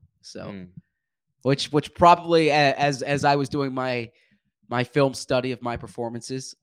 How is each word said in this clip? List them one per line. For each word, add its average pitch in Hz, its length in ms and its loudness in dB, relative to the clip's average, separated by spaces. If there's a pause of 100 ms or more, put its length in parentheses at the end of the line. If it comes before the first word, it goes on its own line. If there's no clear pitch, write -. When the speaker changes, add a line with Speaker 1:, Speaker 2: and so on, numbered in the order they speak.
(220)
Speaker 1:
So, - 240 -16
Speaker 2:
Mm. 95 240 -14 (760)
Speaker 1:
which, 135 280 -2
which 147 220 -2
probably 170 560 4
a-, 143 260 4
as, 143 260 -2
as 143 240 -2
I 143 100 4
was 139 140 -2
doing 139 240 -4
my, 127 360 -4 (600)
my 123 140 0
film 139 300 0
study 127 380 -2
of 120 100 -10
my 120 160 -6
performances, 120 840 -10